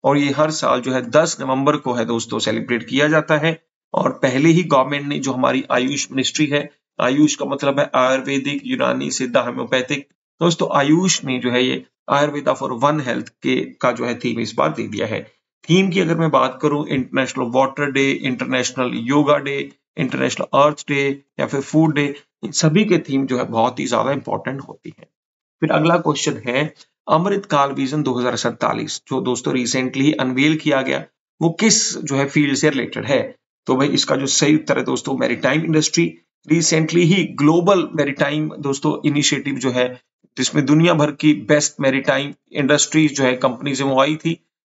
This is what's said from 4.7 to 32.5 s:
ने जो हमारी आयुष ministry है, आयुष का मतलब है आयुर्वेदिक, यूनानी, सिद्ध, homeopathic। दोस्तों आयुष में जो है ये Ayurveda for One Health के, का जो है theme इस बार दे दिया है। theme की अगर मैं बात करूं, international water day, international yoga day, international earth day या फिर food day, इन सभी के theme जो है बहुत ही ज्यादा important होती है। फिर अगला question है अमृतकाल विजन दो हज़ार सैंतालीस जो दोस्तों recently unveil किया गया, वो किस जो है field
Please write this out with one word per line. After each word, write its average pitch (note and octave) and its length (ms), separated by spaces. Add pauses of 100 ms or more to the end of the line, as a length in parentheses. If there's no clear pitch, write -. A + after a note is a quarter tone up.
ने C#3+ 120
जो C3+ 140
हमारी B2+ 380
आयुष C3 400
ministry C3 340
है, C#3+ 260 (300)
आयुष C#3+ 340
का C#3+ 100
मतलब C#3 340
है C3+ 160
आयुर्वेदिक, C3+ 720
यूनानी, B2+ 460
सिद्ध, B2 260
homeopathic। B2+ 680 (340)
दोस्तों E3 360
आयुष D#3 480
में B2+ 160
जो A#2+ 100
है B2 140
ये C3 200 (260)
Ayurveda C#3+ 520
for C3 80
One C#3+ 300
Health A#2+ 280
के, C3 260
का - 360
जो A#2+ 140
है A#2+ 140
theme A#2 200
इस A2+ 140
बार - 200
दे A2 140
दिया G2+ 200
है। - 240 (380)
theme F#3 200
की F3+ 100
अगर E3 160
मैं D#3+ 160
बात C3 300
करूं, D3 260
international C3 600
water C3+ 440
day, C#3 200
international B2+ 840
yoga C#3+ 440
day, C#3 340 (260)
international C3 640
earth D3+ 280
day C#3 340 (180)
या C3+ 80
फिर C#3 140
food D#3 340
day, C#3+ 200 (280)
इन A2+ 80
सभी E3 340
के F3 120
theme C3+ 280
जो C3 120
है A#2+ 80
बहुत A2+ 340
ही C#3 80
ज्यादा A#2+ 240
important C3 500
होती - 380
है। - 60 (560)
फिर D#3+ 100
अगला E3 260
question D3 500
है C#3 260 (360)
अमृतकाल D#3+ 600
विजन C#3 320
दो B2+ 100
हज़ार B2 220
सैंतालीस A#2 760
जो C3 120
दोस्तों B2 320
recently B2+ 680
unveil C3+ 380
किया C#3 240
गया, C3+ 240 (360)
वो E3 80
किस - 480
जो C#3+ 180
है C#3 100
field C#3 300